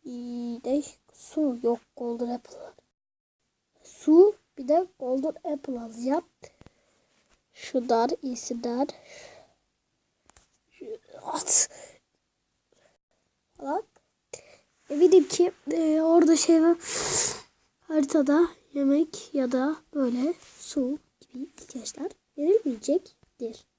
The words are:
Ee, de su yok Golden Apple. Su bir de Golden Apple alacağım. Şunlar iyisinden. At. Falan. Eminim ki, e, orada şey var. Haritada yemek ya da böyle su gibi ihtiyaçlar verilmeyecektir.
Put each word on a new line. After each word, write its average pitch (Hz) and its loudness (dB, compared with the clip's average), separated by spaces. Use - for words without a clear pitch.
Ee, 277 -12
de 285 -2
su 269 -4
yok 240 0
Golden 240 -8
Apple. - -14
Su 359 4
bir 254 -12
de 339 2
Golden 277 -4
Apple 277 -8
alacağım. 240 -4
Şunlar 247 -2
iyisinden. 247 -6
At. - 0
Falan. 311 -6
Eminim 320 6
ki, 349 0
e, 320 2
orada 330 6
şey 320 4
var. 339 4
Haritada 302 2
yemek 285 0
ya 262 -2
da 262 -2
böyle 262 -2
su 277 -4
gibi 254 -16
ihtiyaçlar - -14
verilmeyecektir. 285 -2